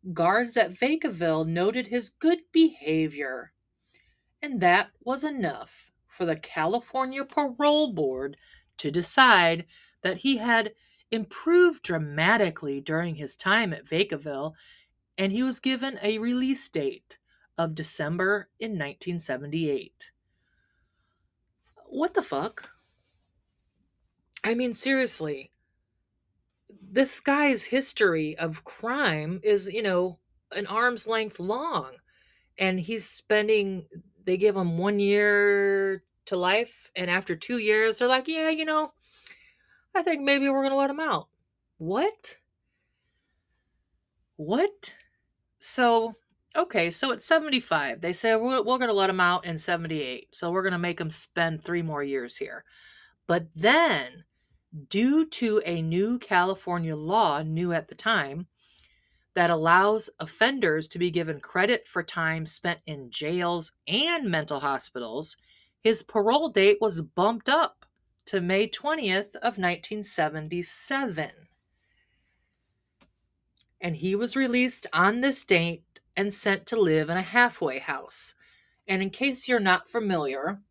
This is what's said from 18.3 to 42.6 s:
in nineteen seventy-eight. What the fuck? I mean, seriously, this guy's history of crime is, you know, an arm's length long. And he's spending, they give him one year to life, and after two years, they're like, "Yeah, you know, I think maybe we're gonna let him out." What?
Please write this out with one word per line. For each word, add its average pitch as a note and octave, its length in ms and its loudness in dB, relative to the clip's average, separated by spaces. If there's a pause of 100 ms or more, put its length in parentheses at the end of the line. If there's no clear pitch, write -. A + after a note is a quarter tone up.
in A3 160 -6
nineteen E3 420 -6
seventy-eight. D3 920 -6 (1800)
What D4+ 260 -4
the G#4+ 80 2
fuck? - 520 -6 (1700)
I G#3+ 100 0
mean, A#3+ 200 -2
seriously, F#3 800 -2 (1160)
this - 500 0
guy's C#4 460 2
history E3+ 720 0
of D#3+ 280 -6
crime F#3 760 -2
is, G3+ 300 2
you A3 100 -4
know, F3+ 360 0 (360)
an G3+ 120 -4
arm's A#3 400 0
length A3 340 -2
long. G3+ 520 -4 (680)
And F#3 200 0
he's G#3+ 300 -4
spending, G#3 800 2 (360)
they F#3 140 0
give G3 180 4
him F3 220 0
one G3+ 240 0
year G3+ 1040 2 (220)
to F#3+ 100 -4
life, F#3+ 580 -2
and F3+ 160 -4
after F#3 240 -2
two A#3+ 220 -6
years, A3 420 2
they're B3 80 2
like, C4 220 2
"Yeah, D#4+ 220 -2
you D#4 160 -2
know, D#4 260 -2 (1000)
I F#4 80 2
think D#4+ 180 0
maybe C#4 300 2
we're C4+ 120 2
gonna C4+ 140 2
let C#4 140 2
him C#4+ 100 -6
out." B3+ 280 -2 (500)
What? A#3+ 580 -4 (2000)